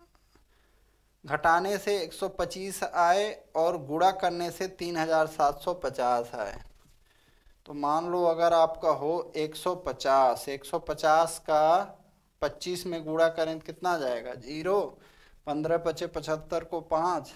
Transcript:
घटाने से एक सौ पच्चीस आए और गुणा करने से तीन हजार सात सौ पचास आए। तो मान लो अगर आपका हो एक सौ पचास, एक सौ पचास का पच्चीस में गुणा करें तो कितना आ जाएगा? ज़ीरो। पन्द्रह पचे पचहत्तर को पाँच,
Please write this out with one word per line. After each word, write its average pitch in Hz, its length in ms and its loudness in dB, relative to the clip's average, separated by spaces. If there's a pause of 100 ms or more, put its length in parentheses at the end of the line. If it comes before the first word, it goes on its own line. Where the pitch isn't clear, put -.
(1200)
घटाने 170 540 2
से 202 200 -2
एक 160 140 -6
सौ 196 180 -4
पच्चीस 185 540 -6
आए 180 460 2 (260)
और 170 280 2
गुणा 160 280 4
करने 175 380 -2
से 185 200 -6
तीन 175 260 -6
हजार 160 320 2
सात 147 340 0
सौ 180 140 -2
पचास 123 600 -2
आए। 104 240 -6 (1080)
तो 151 80 -14
मान 151 360 0
लो 175 160 2
अगर 165 280 4
आपका 160 380 4
हो 151 440 -2
एक 156 200 -4
सौ 180 200 -2
पचास, 135 720 2
एक 139 160 -8
सौ - 160 -6
पचास 160 600 2
का 165 600 2 (420)
पच्चीस 175 440 -6
में 165 180 -6
गुणा 160 260 4
करें 160 280 -2
तो - 80 -18
कितना 175 240 -4
आ 170 80 0
जाएगा? 123 360 -4
ज़ीरो। 156 460 -2 (640)
पन्द्रह 156 340 0
पचे 165 280 -4
पचहत्तर 160 560 -6
को 165 180 -6
पाँच, 160 540 -2